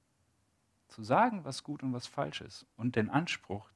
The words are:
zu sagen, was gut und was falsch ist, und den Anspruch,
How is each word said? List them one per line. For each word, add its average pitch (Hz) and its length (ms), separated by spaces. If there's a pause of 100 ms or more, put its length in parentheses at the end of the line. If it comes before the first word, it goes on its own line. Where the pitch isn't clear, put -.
(880)
zu - 160
sagen, 185 400
was 135 180
gut 151 200
und 131 100
was 123 140
falsch 143 340
ist, - 260 (100)
und 123 200
den 110 140
Anspruch, 127 640